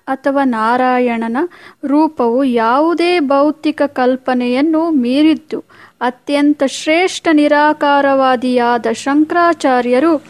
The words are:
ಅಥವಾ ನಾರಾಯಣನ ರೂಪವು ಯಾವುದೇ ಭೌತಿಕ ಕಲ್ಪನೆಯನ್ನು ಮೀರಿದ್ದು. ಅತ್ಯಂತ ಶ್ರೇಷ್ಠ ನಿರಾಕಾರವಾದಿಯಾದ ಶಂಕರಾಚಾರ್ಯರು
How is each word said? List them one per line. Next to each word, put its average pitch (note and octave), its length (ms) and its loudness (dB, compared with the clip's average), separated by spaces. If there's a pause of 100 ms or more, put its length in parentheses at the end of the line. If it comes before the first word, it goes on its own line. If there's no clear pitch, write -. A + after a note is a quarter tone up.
ಅಥವಾ C4+ 360 -2
ನಾರಾಯಣನ A#3+ 920 0 (480)
ರೂಪವು C#4 580 0
ಯಾವುದೇ D4+ 760 0
ಭೌತಿಕ D4 640 0
ಕಲ್ಪನೆಯನ್ನು C4 1080 -2
ಮೀರಿದ್ದು. D4 760 0 (380)
ಅತ್ಯಂತ C#4+ 640 -2
ಶ್ರೇಷ್ಠ E4 680 -2
ನಿರಾಕಾರವಾದಿಯಾದ C4+ 1600 2
ಶಂಕರಾಚಾರ್ಯರು D4 1400 0